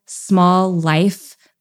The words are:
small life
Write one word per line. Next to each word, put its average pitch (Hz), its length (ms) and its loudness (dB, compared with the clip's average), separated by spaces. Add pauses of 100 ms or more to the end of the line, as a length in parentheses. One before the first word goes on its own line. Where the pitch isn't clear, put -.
small 185 640 0
life 165 640 -2 (240)